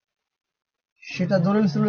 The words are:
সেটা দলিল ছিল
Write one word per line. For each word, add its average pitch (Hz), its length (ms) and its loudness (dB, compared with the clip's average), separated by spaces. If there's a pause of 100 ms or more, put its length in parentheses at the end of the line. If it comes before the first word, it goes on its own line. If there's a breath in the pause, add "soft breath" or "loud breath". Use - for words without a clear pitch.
(1040)
সেটা 185 340 -4
দলিল 202 300 2
ছিল 214 200 0